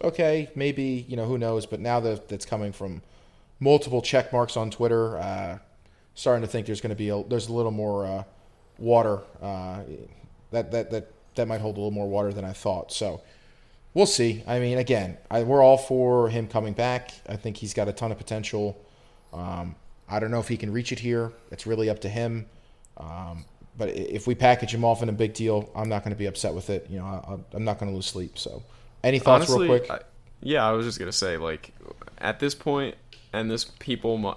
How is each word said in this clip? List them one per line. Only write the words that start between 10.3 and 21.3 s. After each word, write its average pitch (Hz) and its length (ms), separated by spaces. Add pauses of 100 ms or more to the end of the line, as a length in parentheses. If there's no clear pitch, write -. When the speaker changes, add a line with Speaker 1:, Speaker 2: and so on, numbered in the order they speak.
Speaker 1:
that, 117 200
that, 113 200
that, 110 200 (240)
that 117 120
might 110 140
hold 107 160
a - 20
little 104 120
more 101 180
water 101 240
than 98 100
I 95 100
thought. 92 380
So 95 300 (720)
we'll 190 120
see. 117 420
I 123 120
mean, 123 180
again, 113 400 (140)
I, 117 120
we're 135 200
all 131 140
for 123 520
him 113 180
coming 107 260
back. 123 380 (160)
I 107 80
think 104 220
he's 101 160
got 104 140
a 101 60
ton 113 180
of 104 60
potential. 104 600 (560)
Um, 87 420 (340)
I 104 100
don't 110 120
know 120 80
if 110 80
he 117 100
can 107 160
reach 120 180
it 117 80
here. 117 320 (200)